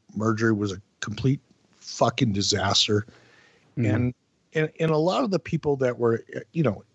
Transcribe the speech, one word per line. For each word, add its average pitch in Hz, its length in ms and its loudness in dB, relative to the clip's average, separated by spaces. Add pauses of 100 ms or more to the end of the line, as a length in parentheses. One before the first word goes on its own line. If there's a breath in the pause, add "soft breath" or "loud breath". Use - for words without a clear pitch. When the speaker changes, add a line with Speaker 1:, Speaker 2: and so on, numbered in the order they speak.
(160)
Speaker 1:
merger 110 380 2
was 101 180 -2
a 92 100 -10 (180)
complete 131 400 -2 (400)
fucking 117 540 0
disaster. 98 720 0 (720 soft breath)
Speaker 2:
Mm-hmm. 120 80 0
Speaker 1:
And, 123 280 0 (400)
and, 156 260 -2
and 160 120 2
a 156 60 2
lot 185 260 2
of 220 80 -2
the 180 80 2
people 151 380 -2
that 123 220 0
were, 117 240 2 (300)
you 165 100 0
know 104 200 0 (120)